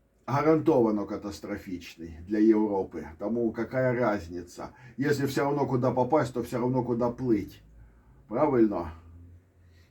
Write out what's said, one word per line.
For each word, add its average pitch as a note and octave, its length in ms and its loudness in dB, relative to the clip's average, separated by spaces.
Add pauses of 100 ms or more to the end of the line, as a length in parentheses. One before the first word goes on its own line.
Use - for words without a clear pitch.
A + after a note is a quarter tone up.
(260)
гарантовано C3+ 800 2
катастрофічний F#2+ 1200 -10
для G#2+ 100 -2
Європи. G#2 680 2 (100)
Тому A2+ 400 -2
яка A#2+ 600 0
різниця? F2 520 -12 (280)
Якщо C#3 280 0
все D3+ 160 0
одно C#3+ 240 0
куди B2+ 260 0
попасть, B2+ 420 2
то B2 80 -4
все A#2+ 160 -6
одно B2 260 0
куди B2 220 0
плить. A#2+ 560 -2 (680)
Правильно A2 640 2 (1000)